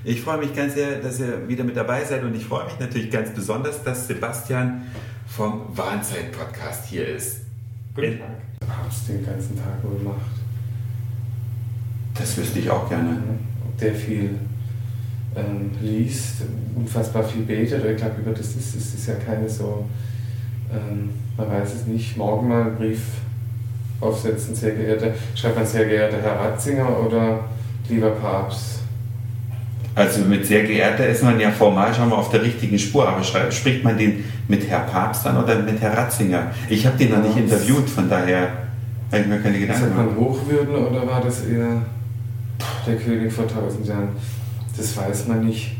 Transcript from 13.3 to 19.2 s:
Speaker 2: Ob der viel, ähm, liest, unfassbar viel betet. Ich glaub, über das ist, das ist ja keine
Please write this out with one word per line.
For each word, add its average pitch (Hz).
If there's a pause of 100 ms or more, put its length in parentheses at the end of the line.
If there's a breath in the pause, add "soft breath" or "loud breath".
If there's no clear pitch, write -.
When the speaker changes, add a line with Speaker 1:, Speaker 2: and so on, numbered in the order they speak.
Speaker 2:
Ob -
der 107
viel, 101 (1040 loud breath)
ähm, 101 (120)
liest, 110 (380)
unfassbar 113
viel 110
betet. 107
Ich 110
glaub, 104
über 110
das - (100)
ist, -
das -
ist -
ja 107
keine 107